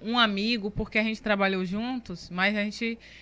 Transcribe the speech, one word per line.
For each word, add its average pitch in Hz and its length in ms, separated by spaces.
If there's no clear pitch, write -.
um 233 160
amigo, 214 500
porque 220 300
a 214 40
gente 220 160
trabalhou 190 460
juntos, 220 640
mas 190 260
a 208 80
gente, 226 320